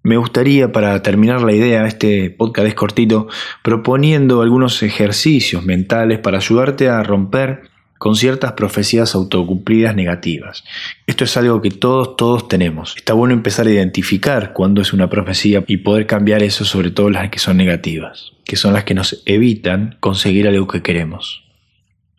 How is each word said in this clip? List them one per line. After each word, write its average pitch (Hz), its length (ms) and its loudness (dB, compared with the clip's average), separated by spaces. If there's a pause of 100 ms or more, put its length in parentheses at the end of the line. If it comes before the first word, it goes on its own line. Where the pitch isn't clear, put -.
Me 113 160 2
gustaría, 127 520 2
para 101 320 0
terminar 110 400 2
la 110 100 4
idea, 110 340 2
este 104 440 0
podcast 113 380 0
es 104 60 -4
cortito, 110 540 0 (340)
proponiendo 131 800 2
algunos 120 400 2
ejercicios 104 840 0
mentales 107 540 0
para 98 180 -2
ayudarte 127 520 0
a 117 140 0
romper 104 600 -2 (360)
con 107 160 0
ciertas 123 380 0
profecías 107 640 0
autocumplidas 95 800 0
negativas. 87 680 -6 (420)
Esto - 180 -2
es 113 120 -2
algo 120 240 2
que 101 100 -2
todos, 127 460 -2
todos 120 300 0
tenemos. 85 500 -2
Está - 180 -2
bueno 123 200 4
empezar 110 320 0
a 110 60 4
identificar 101 800 -2
cuándo 98 300 2
es - 100 -4
una 92 160 2
profecía 98 580 0
y 95 120 -2
poder 107 280 0
cambiar 104 360 2
eso, 104 220 -2
sobre 92 260 -2
todo 104 200 2
las 95 200 -2
que - 80 -10
son 92 180 0
negativas, 85 760 -2 (120)
que - 120 -8
son 101 180 2
las 107 100 0
que 98 100 -2
nos - 320 -4
evitan 104 760 0
conseguir 98 460 0
algo 98 220 0
que 87 140 -6
queremos. 85 600 -6 (760)